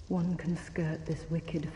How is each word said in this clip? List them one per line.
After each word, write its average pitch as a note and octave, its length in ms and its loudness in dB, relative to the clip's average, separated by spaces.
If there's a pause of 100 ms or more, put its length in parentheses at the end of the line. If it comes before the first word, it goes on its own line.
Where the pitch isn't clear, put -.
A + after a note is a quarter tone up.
One F3+ 280 4
can E3+ 200 0
skirt D#3+ 480 0
this D#3+ 240 -2
wicked D#3+ 480 0